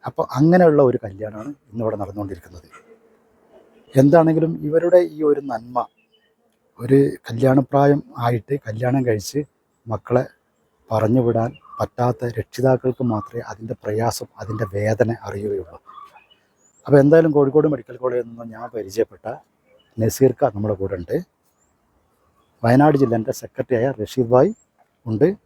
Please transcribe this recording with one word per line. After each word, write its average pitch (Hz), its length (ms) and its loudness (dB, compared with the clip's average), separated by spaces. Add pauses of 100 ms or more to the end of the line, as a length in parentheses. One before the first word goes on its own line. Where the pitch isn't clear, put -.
അപ്പോൾ - 260 -6
അങ്ങനെയുള്ള 160 520 4
ഒരു 123 200 2
കല്യാണമാണ് 107 480 -12 (200)
ഇന്നിവിടെ 110 300 -6
നടന്നുകൊണ്ടിരിക്കുന്നത്. 95 640 -12 (1300)
എന്താണെങ്കിലും 160 560 4 (160)
ഇവരുടെ 170 300 2 (180)
ഈ 151 80 -18
ഒരു 143 180 2 (100)
നന്മ, 120 340 -6 (920)
ഒരു 123 180 2 (300)
കല്യാണപ്രായം 135 760 2 (140)
ആയിട്ട് 120 380 -2 (120)
കല്യാണം 123 380 -2
കഴിച്ച് 113 340 -4 (480)
മക്കളെ 117 360 -4 (680)
പറഞ്ഞു 110 300 2
വിടാൻ 117 300 0 (280)
പറ്റാത്ത 123 460 -4 (140)
രക്ഷിതാക്കൾക്ക് 127 640 -2
മാത്രമേ 120 480 -6
അതിൻ്റെ 113 320 -12
പ്രയാസം, 110 440 -4 (120)
അതിൻ്റെ 110 340 -8
വേദന 107 500 -2
അറിയുകയുള്ളൂ. 101 540 -8 (1080)
അപ്പോൾ 139 180 6
എന്തായാലും 160 280 8
കോഴിക്കോട് 143 360 2
മെഡിക്കൽ 123 300 -6
കോളേജിൽ 123 300 -4
നിന്ന് 117 260 -18
ഞാൻ 113 120 -16 (100)
പരിചയപ്പെട്ട 104 500 -6 (720)
നസീർക്ക 117 480 2 (100)
നമ്മുടെ 104 260 -4
കൂടെ 95 180 -6
ഉണ്ട്. 90 160 -8 (1500)
വയനാട് 139 340 4
ജില്ലേൻ്റെ 117 440 0
സെക്രട്ടറിയായ 120 460 -4 (140)
റഷീദ് 117 320 -4
ഭായ് 143 180 4 (540)
ഉണ്ട്. 110 220 0 (180)